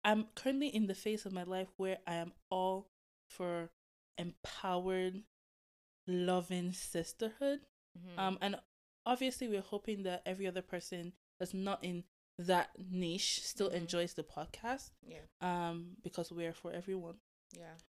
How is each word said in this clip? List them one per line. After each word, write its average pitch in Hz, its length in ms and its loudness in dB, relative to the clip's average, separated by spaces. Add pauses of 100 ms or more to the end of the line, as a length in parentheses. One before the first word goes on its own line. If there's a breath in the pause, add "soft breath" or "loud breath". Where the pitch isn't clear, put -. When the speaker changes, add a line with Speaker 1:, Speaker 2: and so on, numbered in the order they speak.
Speaker 1:
I'm 214 220 6 (100)
currently 277 320 2
in 214 180 4
the 190 80 8
phase 214 320 -2
of 190 60 -4
my 185 120 -2
life 185 240 -2 (100)
where 190 280 2
I 175 80 0
am 170 180 -2 (180)
all 190 380 2 (420)
for 170 400 -2 (480)
empowered, 185 1040 0 (840)
loving 180 680 2
sisterhood. 220 880 -2 (380)
Speaker 2:
Mm-hmm. 175 220 -10
Speaker 1:
Um, 190 200 2
and 202 160 2 (480)
obviously 254 440 2
we're 202 120 0
hoping 202 440 -4
that 180 200 0
every 190 220 -2
other 180 160 -2
person 175 500 -6 (260)
that's 180 160 -2
not 190 280 0
in 175 220 -4 (360)
that 175 300 6 (200)
niche 180 520 2
still - 260 0
Speaker 2:
Mm-hmm. - 100 0
Speaker 1:
enjoys 175 360 0
the 160 80 -4
podcast. - 680 -6 (140)
Speaker 2:
Yeah. 160 140 -14 (220)
Speaker 1:
Um, 175 640 -2
because 170 260 -4
we're 170 220 -4
for 165 200 -10
everyone. 175 420 -4 (380)
Speaker 2:
Yeah. 165 220 -16 (220)